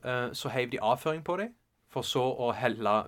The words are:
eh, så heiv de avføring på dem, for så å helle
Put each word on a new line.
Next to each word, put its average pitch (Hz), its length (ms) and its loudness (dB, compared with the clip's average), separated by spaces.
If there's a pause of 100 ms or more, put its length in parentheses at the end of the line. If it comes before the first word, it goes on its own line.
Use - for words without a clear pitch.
eh, 123 280 -2
så 139 220 -6
heiv 123 160 0
de 127 100 -4
avføring 147 460 2
på 175 140 -2
dem, 233 160 -6 (380)
for 123 120 -4
så - 160 0
å 123 320 0
helle 110 400 2 (140)